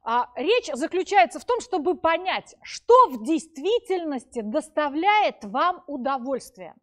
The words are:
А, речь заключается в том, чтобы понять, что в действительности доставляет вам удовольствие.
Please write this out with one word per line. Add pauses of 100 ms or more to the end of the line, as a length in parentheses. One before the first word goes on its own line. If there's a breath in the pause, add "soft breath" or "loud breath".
А,
речь
заключается
в
том,
чтобы
понять,
что (140)
в
действительности
доставляет
вам
удовольствие.